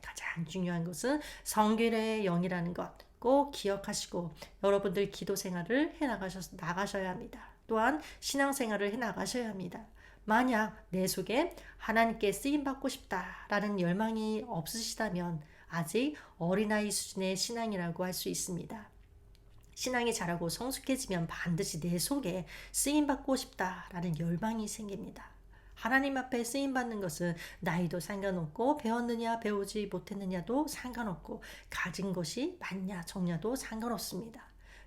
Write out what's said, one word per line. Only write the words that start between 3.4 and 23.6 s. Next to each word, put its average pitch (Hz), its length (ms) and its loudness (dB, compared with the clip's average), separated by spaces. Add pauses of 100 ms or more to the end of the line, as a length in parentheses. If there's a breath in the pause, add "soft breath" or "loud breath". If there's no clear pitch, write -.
기억하시고 196 840 -2 (280 loud breath)
여러분들 196 460 4
기도 196 260 -2
생활을 190 640 0
해 302 60 2
나가셔-, 190 500 -4
나가셔야 190 540 0
합니다. - 480 -8 (100)
또한 240 340 4 (180 loud breath)
신앙 277 340 2
생활을 208 380 2
해 226 60 -2
나가셔야 220 520 -2
합니다. 202 360 -8 (400 soft breath)
만약 220 640 4
내 185 180 2
속에 202 480 2 (220 loud breath)
하나님께 226 540 4
쓰임받고 277 580 0
싶다라는 202 880 -2
열망이 220 680 2
없으시다면 175 960 -2 (280 loud breath)
아직 214 460 2 (220 loud breath)
어린아이 208 540 2
수준의 190 440 -2
신앙이라고 190 680 -2
할 185 100 -2
수 - 160 -4
있습니다. 180 600 -4 (840)
신앙이 240 400 0
자라고 170 360 0
성숙해지면 233 800 0
반드시 175 520 -2
내 175 200 2
속에 185 460 0 (260 loud breath)
쓰임받고 277 640 4
싶다라는 180 840 -2